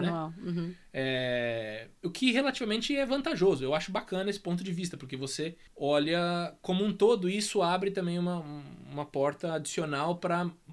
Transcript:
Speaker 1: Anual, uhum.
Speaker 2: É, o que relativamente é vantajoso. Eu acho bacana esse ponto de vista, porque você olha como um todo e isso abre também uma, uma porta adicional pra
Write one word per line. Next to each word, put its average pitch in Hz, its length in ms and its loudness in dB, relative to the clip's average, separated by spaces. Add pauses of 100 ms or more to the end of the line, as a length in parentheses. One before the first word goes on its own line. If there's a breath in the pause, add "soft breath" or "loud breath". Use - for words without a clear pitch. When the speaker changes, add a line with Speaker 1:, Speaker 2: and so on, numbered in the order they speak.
Speaker 1:
Anual, 165 240 -2 (100)
uhum. 175 320 -4 (160)
Speaker 2:
É, 120 960 -2 (160)
o 175 60 -4
que 247 240 2
relativamente 254 600 0
é 269 120 2
vantajoso. 214 580 2
Eu 135 100 2
acho 170 200 -2
bacana 196 360 -2
esse 202 120 -4
ponto 175 200 -2
de 185 120 -4
vista, 170 240 -4
porque 131 180 -10
você 143 400 -6 (180 soft breath)
olha 165 880 2
como 185 220 2
um 214 80 4
todo 196 380 4
e 196 80 0
isso 208 240 0
abre 185 300 4
também 175 280 0
uma, 175 240 0 (480)
uma 143 140 -4
porta 143 480 0
adicional 156 640 -2
pra 175 340 0 (220)